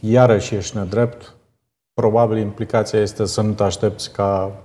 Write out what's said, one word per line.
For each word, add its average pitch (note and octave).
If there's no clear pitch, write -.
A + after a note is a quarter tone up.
Iarăși A2+
ești G2+
nedrept. G#2+
Probabil A2
implicația G#2+
este G#2
să G2
nu G#2+
te G#2
aștepți -
ca G2